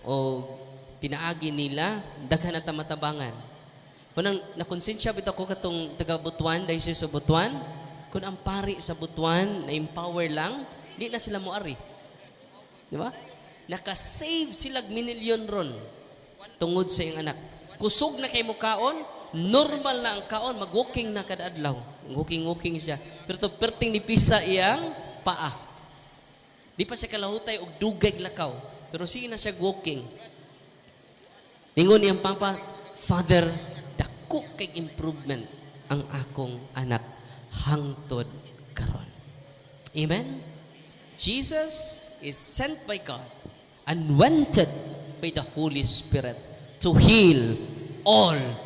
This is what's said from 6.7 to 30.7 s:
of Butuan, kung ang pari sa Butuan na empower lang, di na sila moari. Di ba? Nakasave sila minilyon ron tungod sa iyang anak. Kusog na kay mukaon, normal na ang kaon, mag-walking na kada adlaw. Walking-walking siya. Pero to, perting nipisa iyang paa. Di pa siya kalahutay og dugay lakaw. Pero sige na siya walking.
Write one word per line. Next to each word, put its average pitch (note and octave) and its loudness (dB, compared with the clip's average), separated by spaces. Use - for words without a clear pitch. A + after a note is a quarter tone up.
of D3+ -6
Butuan, D#3+ 2
kung G3 -4
ang F#3+ -8
pari G3 -4
sa E3+ -2
Butuan E3 0
na C#3 -4
empower E3 -4
lang, F3+ -4
di A3+ -6
na A#3 -4
sila G3+ -4
moari. F#3+ -6
Di D3 -10
ba? F#3 -6
Nakasave D4+ 0
sila C4 0
minilyon A3+ -2
ron F3 -4
tungod F3+ 2
sa - 4
iyang D#3+ -4
anak. D3+ -4
Kusog C4 4
na B3+ 0
kay A#3 2
mukaon, A3 0
normal C4+ 4
na A#3 2
ang G3+ -6
kaon, A3+ -4
mag-walking A3 -2
na G3+ -4
kada F3+ -6
adlaw. D3+ -2
Walking-walking E3 -2
siya. D3+ -6
Pero F#3 -6
to, G3+ 0
perting A3+ 0
nipisa A3 6
iyang G#3+ 2
paa. E3 -2
Di - 2
pa A#3+ -10
siya A#3 -4
kalahutay G#3+ -4
og E3+ -8
dugay G#3 2
lakaw. D#3 -6
Pero F3 -4
sige B3 -2
na A3+ -6
siya G3+ -2
walking. E3+ -2